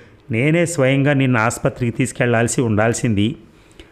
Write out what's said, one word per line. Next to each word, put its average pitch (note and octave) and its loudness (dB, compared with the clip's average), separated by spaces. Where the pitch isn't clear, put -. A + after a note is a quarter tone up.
నేనే D3+ 0
స్వయంగా C#3 0
నిన్ను C3 2
ఆసుపత్రికి A#2+ -2
తీసుకెళ్లాల్సి A#2+ 0
ఉండాల్సింది. A2 0